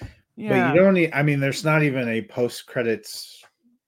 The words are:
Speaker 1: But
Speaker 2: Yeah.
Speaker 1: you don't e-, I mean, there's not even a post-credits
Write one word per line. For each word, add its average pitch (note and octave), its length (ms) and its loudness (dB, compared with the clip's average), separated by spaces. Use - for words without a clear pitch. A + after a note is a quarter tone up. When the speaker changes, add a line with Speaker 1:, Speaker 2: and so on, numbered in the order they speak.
Speaker 1:
But - 80 -12
Speaker 2:
Yeah. F#3 300 2
Speaker 1:
you E3+ 60 4
don't F#3+ 180 6
e-, E3+ 140 2
I C#3 120 0
mean, D3 160 2
there's C#3 240 -2
not D#3 180 2
even C3+ 260 0
a A2+ 140 -2
post-credits - 1200 -6